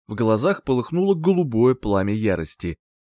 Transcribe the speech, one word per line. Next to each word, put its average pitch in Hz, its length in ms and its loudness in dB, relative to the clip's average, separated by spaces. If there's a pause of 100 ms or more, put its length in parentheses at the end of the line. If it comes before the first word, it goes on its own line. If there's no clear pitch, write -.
в 110 80 -10
глазах 113 480 0
полыхнуло 165 500 0
голубое 156 600 2
пламя 101 380 0
ярости. 90 640 -4 (280)